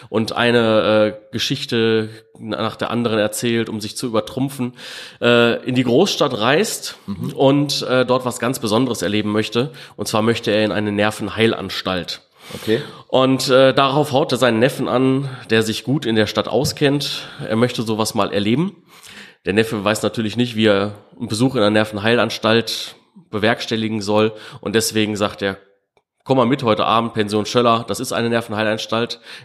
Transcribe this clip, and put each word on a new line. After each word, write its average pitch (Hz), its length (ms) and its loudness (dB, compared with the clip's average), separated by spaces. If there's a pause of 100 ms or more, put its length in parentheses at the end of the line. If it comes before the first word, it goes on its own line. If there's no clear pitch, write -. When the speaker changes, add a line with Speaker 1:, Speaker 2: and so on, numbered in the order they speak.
Speaker 1:
und 110 240 -2
eine, 110 840 4
äh, - 140 -20
Geschichte 113 800 0 (300)
nach 107 360 -6
der - 140 -4
anderen 113 300 0
erzählt, 113 500 0
um 107 100 -6
sich 104 160 -10
zu - 120 -6
übertrumpfen, 123 640 -4 (480)
äh, 117 440 4
in 127 100 -2
die 127 100 2
Großstadt 127 520 2
reist 143 600 -2 (100)
Speaker 2:
Mhm. 101 280 -8
Speaker 1:
und, 143 480 2
äh, 127 220 0
dort 123 200 0
was 120 140 -6
ganz 127 200 -2
Besonderes 117 420 0
erleben 104 300 0
möchte. 117 400 -2 (240)
Und 104 140 -8
zwar 107 140 0
möchte 113 280 0
er 107 140 4
in 101 80 0
eine 104 180 -2
Nervenheilanstalt. 101 1300 -2 (300)
Speaker 2:
Okay. - 280 -2 (260)
Speaker 1:
Und, 131 420 2
äh, 135 240 6
darauf 139 380 2
haut 139 200 2
er 127 60 0
seinen 117 220 2
Neffen 123 280 2
an, 131 420 0 (200)
der 110 140 4
sich 107 200 -4
gut 135 220 -2
in 113 100 0
der 107 120 4
Stadt - 200 -2
auskennt. 143 800 -2 (200)
Er 110 80 -2
möchte 120 260 0
sowas 110 320 -2
mal 101 200 -2
erleben. 120 500 -2 (600)
Der 92 80 -2
Neffe 110 300 0
weiß 107 200 0
natürlich 107 340 -2
nicht, 120 180 0
wie 110 120 2
er 101 260 2 (240)
einen 117 100 -8
Besuch 120 280 0
in 117 60 2
einer 104 100 4
Nervenheilanstalt 110 1200 0 (340)
bewerkstelligen 110 720 -2
soll. 107 320 2 (280)
Und 104 140 -4
deswegen 107 420 0
sagt 101 240 -2
er, 98 160 -2 (640)
„Komm 135 140 2
mal 123 80 4
mit 131 180 0
heute 107 220 2
Abend, 113 280 2
Pension 104 320 0
Schöller, 117 420 2
das 101 120 -6
ist 131 140 -6
eine 117 160 0
Nervenheilanstalt.“ 110 920 -2 (260)